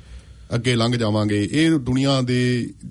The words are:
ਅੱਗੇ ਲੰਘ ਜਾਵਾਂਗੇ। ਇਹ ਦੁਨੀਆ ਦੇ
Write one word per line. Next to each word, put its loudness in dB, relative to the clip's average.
ਅੱਗੇ 0
ਲੰਘ 0
ਜਾਵਾਂਗੇ। 0
ਇਹ 2
ਦੁਨੀਆ 0
ਦੇ 0